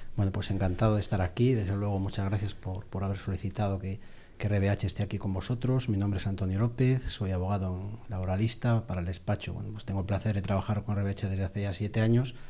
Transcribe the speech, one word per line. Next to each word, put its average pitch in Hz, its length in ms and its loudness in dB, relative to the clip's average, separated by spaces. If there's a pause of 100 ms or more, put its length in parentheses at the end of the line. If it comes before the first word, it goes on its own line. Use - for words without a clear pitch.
(160)
Bueno, 98 160 2
pues 101 180 -2
encantado 98 460 4
de 101 60 2
estar 95 200 0
aquí. 120 300 4
Desde 101 240 2
luego, 101 240 0
muchas 98 300 0
gracias 101 240 0
por, 92 320 -8
por 95 180 -6
haber 98 140 -2
solicitado 98 600 -2
que, 95 220 -6 (380)
que 104 100 -2
R 101 140 2
B 98 80 4
H 101 180 2
esté 101 160 -2
aquí 98 140 -2
con 98 160 -2
vosotros. 120 560 0
Mi 104 80 2
nombre 101 240 0
es - 60 -2
Antonio 95 320 0
López, 127 440 2
soy - 280 -2
abogado 95 760 -2
laboralista 104 800 0
para 90 140 -2
el 85 40 -2
despacho. 95 460 -2
Bueno, 101 220 -6
pues 107 100 -10
tengo 98 160 -2
el 92 60 -2
placer 101 280 0
de 98 80 0
trabajar 98 440 0
con 104 120 0
R 101 60 2
B 98 80 2
H 98 160 -2
desde 95 160 0
hace 95 200 -2
ya 98 100 0
siete 104 260 -2
años. 117 340 4 (160)